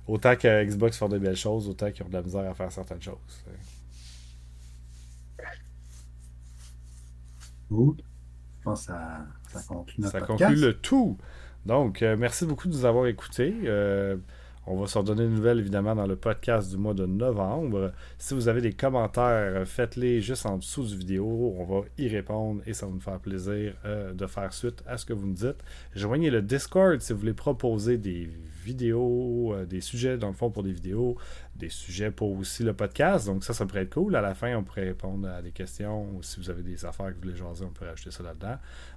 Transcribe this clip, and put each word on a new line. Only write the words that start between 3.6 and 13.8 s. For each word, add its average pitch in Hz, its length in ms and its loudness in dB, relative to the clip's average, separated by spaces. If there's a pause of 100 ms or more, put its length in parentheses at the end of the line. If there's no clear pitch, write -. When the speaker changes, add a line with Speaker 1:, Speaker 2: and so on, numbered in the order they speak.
Speaker 2:
Cool. 123 260 8 (640)
Je - 40 -16
pense 104 180 -2
que - 60 -14
ça, 82 380 -10 (220)
ça - 200 -12
conclut 87 320 -10
notre 101 120 0
Speaker 1:
Ça 98 80 -2
Speaker 2:
podcast. 110 300 2
Speaker 1:
conclut 147 120 8
le 120 160 8
tout. 233 400 4 (480)
Donc, 117 360 4
euh, 110 160 6
merci 120 280 2
beaucoup 156 220 -2
de 175 60 2
nous 127 120 2
avoir 123 220 8
écoutés. 123 480 0 (100)
Euh, 98 520 4 (500)